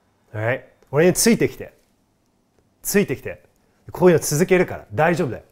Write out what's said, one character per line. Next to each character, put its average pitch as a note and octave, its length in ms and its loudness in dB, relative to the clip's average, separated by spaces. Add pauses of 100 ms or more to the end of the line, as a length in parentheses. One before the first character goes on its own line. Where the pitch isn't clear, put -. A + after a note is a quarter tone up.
(320)
Right？ A2+ 320 -4 (260)
俺 D3+ 160 2
に F3+ 60 4
つ - 180 2
い A#3 60 4
て C#3 140 0
き - 80 -20
て。 - 180 -18 (1040)
つ - 180 -2
い G3 80 2
て C#3+ 100 -6
き - 60 -14
て。 - 220 -14 (480)
こ E3+ 140 2
う F3+ 40 8
い E3+ 40 6
う - 20 4
の C3+ 60 0
続 D3 240 -2
け F#3 100 2
る F3+ 80 2
か F#2 140 -10
ら。 - 160 -20
大 D#3+ 200 2
丈 E3 120 -4
夫 A#2+ 40 -6
だ G#2 60 -10
よ。 - 160 -18